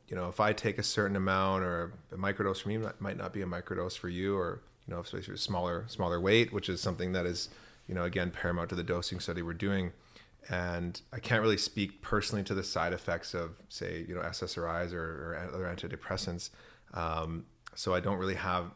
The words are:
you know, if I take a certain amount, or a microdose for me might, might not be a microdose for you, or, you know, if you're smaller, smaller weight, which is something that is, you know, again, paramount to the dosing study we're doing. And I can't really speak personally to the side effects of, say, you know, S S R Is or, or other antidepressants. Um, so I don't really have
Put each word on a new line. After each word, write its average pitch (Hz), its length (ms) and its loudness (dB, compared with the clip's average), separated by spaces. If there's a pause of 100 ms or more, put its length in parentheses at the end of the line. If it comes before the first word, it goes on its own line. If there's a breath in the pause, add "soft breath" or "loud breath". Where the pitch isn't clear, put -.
you - 80 -6
know, 90 120 0
if 90 120 -2
I 107 140 8
take 104 240 0
a 104 40 0
certain 98 340 2
amount, 95 480 4
or 87 280 -2 (200)
a 90 40 -8
microdose 98 460 0
for 104 60 -4
me 110 100 0
might, 110 220 -4
might 98 180 -2
not 92 160 -4
be 98 80 -2
a 92 40 -2
microdose 90 520 -4
for 90 100 -6
you, 95 300 2
or, 90 240 -2 (240)
you - 80 -6
know, 87 60 -4
if 87 280 -8
you're 92 80 -8
smaller, 90 520 0
smaller 87 320 0
weight, 110 320 8
which - 180 -2
is 87 100 -2
something 90 320 0
that 90 140 2
is, 87 240 -2 (380 loud breath)
you 92 60 -2
know, 87 100 2
again, 90 260 2
paramount 87 400 0
to 98 40 -2
the 85 80 0
dosing 87 380 0
study 87 220 -2
we're 85 100 -2
doing. 95 400 2 (560 soft breath)
And 87 520 0 (120)
I - 60 -8
can't 113 240 2
really 110 140 6
speak - 460 -2
personally 104 420 0
to 101 100 -2
the 95 80 2
side 87 300 0
effects 85 420 -2
of, 82 220 -4 (120)
say, 87 400 -6
you 87 60 -6
know, 87 60 -4
S 85 240 -4
S - 120 -6
R 85 280 0
Is 87 100 -4
or, 85 80 -2
or 80 500 -6
other 92 120 -2
antidepressants. 87 840 -4 (440 loud breath)
Um, 82 520 -2 (280)
so 92 200 2
I 90 60 4
don't 98 180 2
really 92 180 0
have 90 400 0